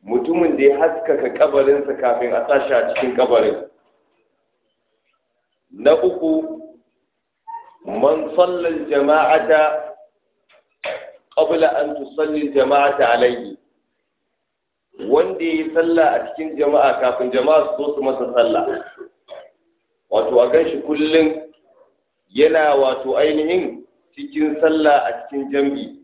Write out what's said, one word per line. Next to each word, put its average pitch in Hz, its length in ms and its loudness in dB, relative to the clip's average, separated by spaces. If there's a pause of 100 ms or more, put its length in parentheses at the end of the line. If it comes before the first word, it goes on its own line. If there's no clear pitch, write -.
Mutumin 147 540 -2
da 135 80 0
ya 139 160 6
haskaka - 560 0
kabarinsa 139 640 2
kafin 120 320 -2
a 117 160 -4
sa 139 180 2
shi 135 60 -2
a 117 220 2
cikin 127 220 -2
kabarin. - 520 0 (2000)
Na 113 220 2
uku, 160 640 -2 (1300)
"Man 151 500 -2
salla 180 340 0
al-jama'ata 151 1200 2 (1400)
qabla 160 400 2
an 147 200 -4
tusalli 147 520 -4
al-jama'ata 139 640 2
alayhi." 120 440 0 (1400)
Wanda - 440 0
ya 165 80 -2
yi 156 220 -4
sallah 165 380 2
a - 60 -2 (140)
cikin 156 240 -10
jama'a 143 440 2
kafin 123 320 -2
jama'a 131 440 2
su 143 80 -6
zo 143 120 -4
su 139 60 -6
masa 127 300 -2
sallah. 117 320 2 (1500)
Wato 113 300 2
a 135 100 2
gan 160 180 4
shi - 140 -6
kullum 156 600 0 (920)
yana 151 400 4
wato 131 420 0
ainihin 156 680 -2 (320)
cikin 147 440 -4
sallah 156 460 2
a - 40 -2 (180)
cikin 139 240 -8
jam'i. 139 340 -2 (180)